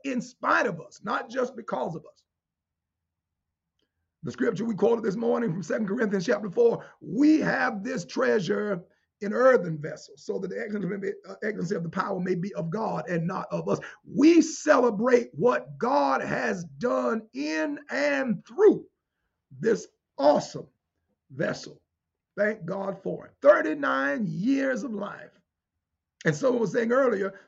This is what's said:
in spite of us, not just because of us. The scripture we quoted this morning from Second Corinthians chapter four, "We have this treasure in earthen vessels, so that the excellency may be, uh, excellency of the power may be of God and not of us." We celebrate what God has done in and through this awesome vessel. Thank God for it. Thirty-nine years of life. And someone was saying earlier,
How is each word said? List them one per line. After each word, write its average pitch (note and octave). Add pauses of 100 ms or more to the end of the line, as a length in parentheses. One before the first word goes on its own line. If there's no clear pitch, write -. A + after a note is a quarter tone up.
in C4
spite -
of F3
us, -
not B3
just A#3+
because G3
of D#3
us. - (2000)
The -
scripture G#3+
we A3+
quoted A3
this G#3
morning A#3
from F3
Second A3
Corinthians G3+
chapter A3
four, A3+ (160)
"We D4
have B3
this B3
treasure G#3 (360)
in G3+
earthen G#3+
vessels, -
so G3+
that F#3
the G3
excellency G#3
may G3+
be, G3 (180)
uh, F#3+
excellency G3+
of F3
the E3+
power F#3+
may F3+
be F3+
of E3+
God F#3
and E3
not -
of E3+
us." - (240)
We D#4
celebrate B3
what A#3+
God C4+
has G#3 (140)
done A#3+ (100)
in D4 (100)
and C4+
through E4+ (760)
this G3 (300)
awesome C#4 (640)
vessel. - (560)
Thank G#3
God F#3+
for F3
it. - (100)
Thirty-nine C#4
years B3+
of A#3
life. - (840)
And D#3+
someone B3+
was G3+
saying A#3
earlier, A3